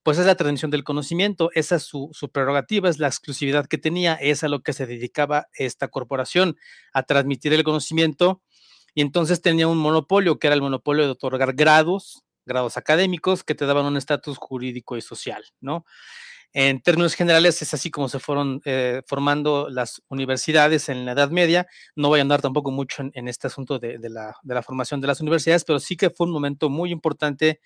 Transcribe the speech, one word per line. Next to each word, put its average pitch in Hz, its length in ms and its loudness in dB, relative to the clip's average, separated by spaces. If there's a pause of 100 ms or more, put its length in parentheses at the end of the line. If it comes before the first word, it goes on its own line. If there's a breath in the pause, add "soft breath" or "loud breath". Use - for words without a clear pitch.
pues 156 160 2
es 180 80 2
la 190 80 6
transmisión 147 360 -2
del 143 140 -2
conocimiento, 165 720 -2
esa 165 220 0
es 147 80 -4
su, 147 280 -10
su - 180 -12
prerrogativa, 143 600 0
es 147 80 -4
la 151 80 0
exclusividad 139 600 -2
que 147 120 -4
tenía, 170 380 0
es 143 280 0
a 151 40 -2
lo 143 120 -2
que - 140 -4
se 139 100 -6
dedicaba 139 680 -2
esta 131 340 -6
corporación, 139 680 -2 (360 loud breath)
a 131 120 0
transmitir 139 500 0
el 156 100 2
conocimiento, 160 800 0 (520 soft breath)
y 151 60 0
entonces 160 400 2
tenía 165 260 4
un 165 120 2
monopolio, 160 600 2
que 151 100 2
era 147 60 6
el 143 60 4
monopolio 139 440 0
de 135 80 0
otorgar 131 420 -2
grados, 156 720 4 (200)
grados 123 320 -4
académicos, 180 680 0
que 151 100 -4
te 147 100 -4
daban 143 220 2
un 143 100 -2
estatus 139 400 -4
jurídico 123 600 -8
y - 20 -6
social, 110 420 -12 (160)
¿no? 151 280 -8 (680 loud breath)
En 135 280 2
términos 170 320 2
generales, 170 480 4
es - 100 -6
así 151 180 -6
como 143 200 -4
se 139 80 -6
fueron, 139 480 -2
eh, 131 400 -2
formando 143 640 0
las 127 380 -6
universidades 147 800 2
en 127 160 -6
la 123 60 -4
Edad 143 180 2
Media. 175 360 2 (300 loud breath)
No 147 120 0
voy 151 100 6
a 143 40 4
andar 143 200 2
tampoco 139 280 -2
mucho 135 300 -6
en, 135 140 -8
en 123 120 -8
este 123 200 -8
asunto 131 320 -6
de, 120 180 -8
de 113 140 -12
la, 110 320 -12
de 127 120 -8
la 123 80 -2
formación 131 380 -6
de 135 60 -4
las 143 160 -2
universidades, 160 420 2
pero 147 160 0
sí - 160 -8
que 180 140 2
fue - 160 -2
un 170 80 -2
momento 143 340 -2
muy 170 240 -2
importante 151 720 -2